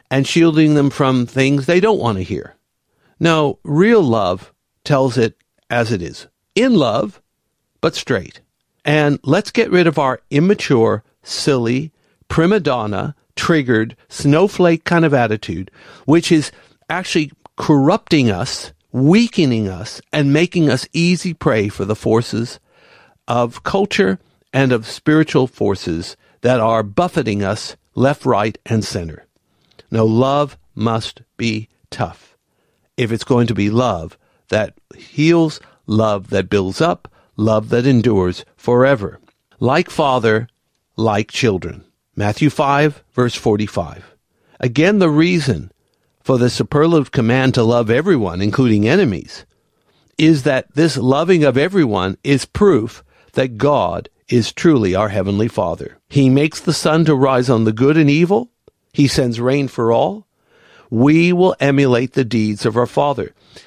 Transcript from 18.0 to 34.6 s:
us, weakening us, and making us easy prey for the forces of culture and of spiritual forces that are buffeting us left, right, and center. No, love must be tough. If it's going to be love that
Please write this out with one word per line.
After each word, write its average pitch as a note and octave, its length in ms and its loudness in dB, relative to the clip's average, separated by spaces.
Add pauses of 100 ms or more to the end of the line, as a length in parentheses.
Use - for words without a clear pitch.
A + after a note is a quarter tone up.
us, - 420 -8 (180)
weakening C#3 800 2
us, F#2 320 -12 (100)
and C#3+ 220 2
making E3 360 2
us B2+ 220 -2
easy F3 420 -2
prey A2 360 0
for G2+ 160 -8
the G#2+ 100 -4
forces A2+ 640 -2 (680)
of A#2+ 360 -4
culture G3 560 -2 (320)
and C3 200 2
of A2+ 160 -2
spiritual D3+ 580 0
forces F#2 720 -6 (240)
that B2 180 0
are A2+ 240 0
buffeting A#2 600 -2
us G2+ 340 -6 (160)
left, C3+ 320 -2
right, G#2+ 400 -2
and A2 180 -2
center. E2+ 440 -10 (640)
No, A2 120 2
love C3+ 540 0 (160)
must A2+ 480 -6 (160)
be A2 320 -6 (220)
tough. - 440 -12 (640)
If A#2 140 -2
it's A2+ 120 -6
going A#2+ 240 2
to A2+ 80 -2
be G2+ 140 0
love G#2 480 -4 (320)
that G#2 240 -4 (220)